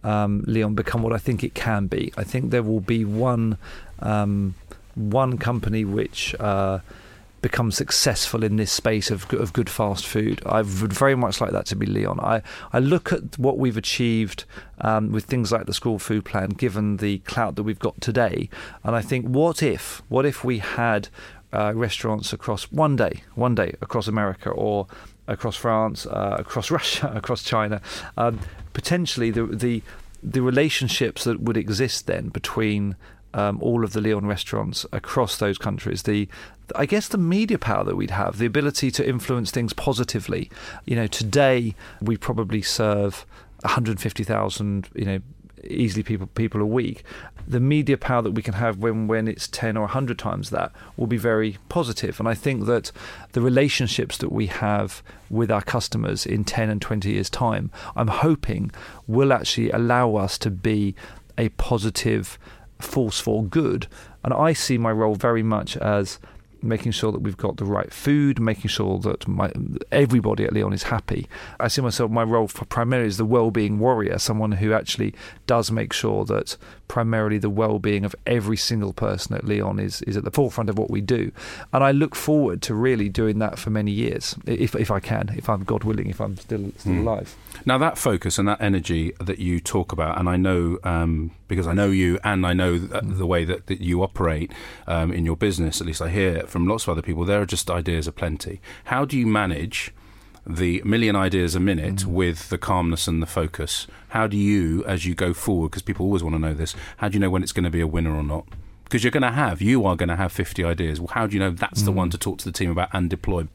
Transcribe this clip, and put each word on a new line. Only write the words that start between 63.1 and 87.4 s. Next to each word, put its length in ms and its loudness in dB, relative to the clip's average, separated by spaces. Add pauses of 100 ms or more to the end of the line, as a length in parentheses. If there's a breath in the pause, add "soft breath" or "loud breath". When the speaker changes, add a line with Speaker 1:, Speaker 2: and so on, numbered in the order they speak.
Speaker 1:
for 240 2
good. 440 0 (340 loud breath)
And 100 0
I 200 4
see 260 2
my 140 2
role 240 4
very 260 2
much 360 0
as 400 0 (440 loud breath)
making 300 0
sure 180 0
that 100 -2
we've 180 -4
got 180 -2
the 80 -4
right 260 0
food, 480 4
making 300 0
sure 300 0
that 280 -2
my, 240 0 (400)
everybody 540 4
at 80 0
Leon 220 2
is 100 -4
happy. 420 -2 (320 loud breath)
I 100 0
see 120 0
myself, 300 0
my 120 2
role 260 2
for 180 -8
primarily 420 2
is 80 -2
the 80 2
well-being 540 4
warrior, 400 2
someone 340 0
who 220 2
actually 400 -2 (320 loud breath)
does 240 2
make 240 -2
sure 320 0
that 320 -2 (280 loud breath)
primarily 520 0
the 100 0
well-being 560 2
of 100 -2 (120)
every 320 2
single 340 0
person 420 -2
at 100 -4
Leon 340 0
is, 240 -4
is 160 -2
at 60 -4
the 60 -4
forefront 380 0
of 80 0
what 140 0
we 100 0
do. 320 0 (400 loud breath)
And 100 4
I 100 6
look 220 2
forward 480 2
to 120 -2
really 340 2
doing 300 2
that 200 0
for 120 -4
many 220 2
years, 440 -2 (100)
i-, 40 -2
if, 240 0
if 160 0
I 100 2
can, 380 -2
if 100 -6
I'm, 160 0
God 200 0
willing, 260 0
if 100 -6
I'm 160 -4
still, 400 -6
still 160 -2
Speaker 2:
Mm. 80 2
Speaker 1:
alive. 360 -2 (280 loud breath)